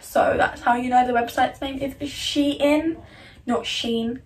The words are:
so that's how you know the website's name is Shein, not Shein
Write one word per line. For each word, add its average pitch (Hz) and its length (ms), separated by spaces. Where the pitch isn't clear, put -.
so - 360
that's - 240
how 240 140
you 254 140
know 247 160
the 247 80
website's 240 480
name 269 180
is 269 160
Shein, 294 1000
not 240 180
Shein 233 640